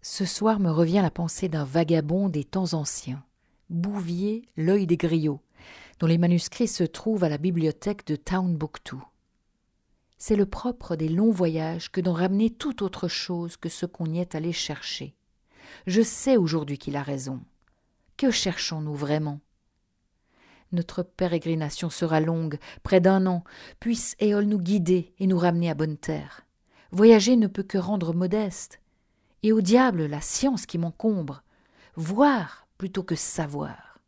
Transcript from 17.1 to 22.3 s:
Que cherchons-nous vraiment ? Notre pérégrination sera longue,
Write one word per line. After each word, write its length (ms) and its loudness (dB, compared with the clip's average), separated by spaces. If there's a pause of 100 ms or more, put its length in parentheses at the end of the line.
Que 140 2
cherchons-nous 640 -4
vraiment ? 460 -2 (1300)
Notre 300 -4
pérégrination 880 -2
sera 300 0
longue, 400 -2 (240)